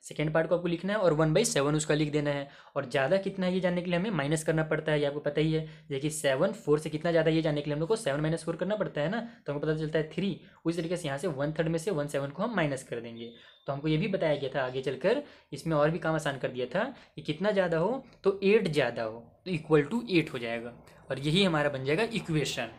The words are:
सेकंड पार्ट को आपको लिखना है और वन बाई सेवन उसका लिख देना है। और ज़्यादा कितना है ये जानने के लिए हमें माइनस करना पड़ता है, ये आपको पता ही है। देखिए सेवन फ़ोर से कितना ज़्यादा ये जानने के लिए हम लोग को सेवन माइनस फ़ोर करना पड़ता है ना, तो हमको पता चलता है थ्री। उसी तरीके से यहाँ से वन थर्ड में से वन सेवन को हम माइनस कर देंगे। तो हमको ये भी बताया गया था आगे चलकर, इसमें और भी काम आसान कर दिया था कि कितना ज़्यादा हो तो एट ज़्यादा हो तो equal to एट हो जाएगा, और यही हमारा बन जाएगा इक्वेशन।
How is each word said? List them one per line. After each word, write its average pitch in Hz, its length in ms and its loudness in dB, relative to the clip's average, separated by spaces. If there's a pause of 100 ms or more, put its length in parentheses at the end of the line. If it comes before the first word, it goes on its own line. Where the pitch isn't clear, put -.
सेकंड 156 320 -2
पार्ट 160 140 2
को 175 80 2
आपको 175 120 -2
लिखना 175 240 -2
है 214 60 0
और 180 140 4
वन 156 220 4
बाई 208 100 6
सेवन 147 300 2
उसका 151 200 2
लिख 147 180 0
देना 147 180 0
है। 143 180 -4 (280)
और 131 140 -4
ज़्यादा 139 280 2
कितना 190 280 -2
है 180 80 0
ये 185 60 0
जानने 175 220 0
के 180 80 -4
लिए 175 80 2
हमें 185 140 -2
माइनस 156 320 0
करना 156 200 2
पड़ता 156 280 -2
है, 151 80 2
ये 143 60 2
आपको 143 140 -2
पता 147 200 -2
ही 156 120 2
है। 156 140 -2 (220)
देखिए 143 240 -2
सेवन 147 420 2
फ़ोर 151 240 2
से 156 120 -4
कितना 156 200 -2
ज़्यादा 165 200 4
ये 160 120 2
जानने 147 180 0
के 147 60 -6
लिए 147 80 -2
हम 147 60 -4
लोग 165 80 -2
को 226 100 2
सेवन 143 220 0
माइनस 160 240 0
फ़ोर - 120 -4
करना 190 200 -2
पड़ता 160 240 -2
है 151 100 0
ना, 226 100 -2 (260)
तो 147 60 -4
हमको 147 140 -2
पता 156 100 2
चलता 156 220 -2
है 156 100 -2
थ्री। 180 320 -4 (240)
उसी 170 140 0
तरीके 170 180 -2
से 147 120 -4
यहाँ 135 100 -2
से 190 120 -2
वन 143 220 -2
थर्ड 160 160 0
में 165 100 0
से 165 140 -2
वन 147 160 0
सेवन 139 220 -2
को 180 120 -6
हम 233 140 -2
माइनस 143 280 0
कर 120 160 -8
देंगे। 117 320 -12 (340)
तो 143 60 -4
हमको 151 160 -2
ये 156 80 4
भी 180 120 2
बताया 165 280 2
गया 131 180 -4
था 139 100 0
आगे 127 180 -4
चलकर, 175 400 0 (300)
इसमें 160 240 -2
और 147 140 6
भी 170 80 -2
काम 160 160 0
आसान 147 240 -2
कर 127 120 -4
दिया 123 180 -4
था 233 240 -2 (220)
कि 151 80 -12
कितना 180 300 -2
ज़्यादा 180 260 2
हो 233 260 0 (200)
तो 196 200 4
एट 202 240 6
ज़्यादा 123 340 0
हो 113 260 -8 (180)
तो 185 40 -6
equal 156 400 4
to 233 200 -4
एट 165 220 2
हो 135 60 -6
जाएगा, 117 340 -6 (380)
और 135 100 -4
यही 151 240 2
हमारा 156 240 2
बन 131 160 -6
जाएगा 156 180 2 (120)
इक्वेशन। 147 640 -2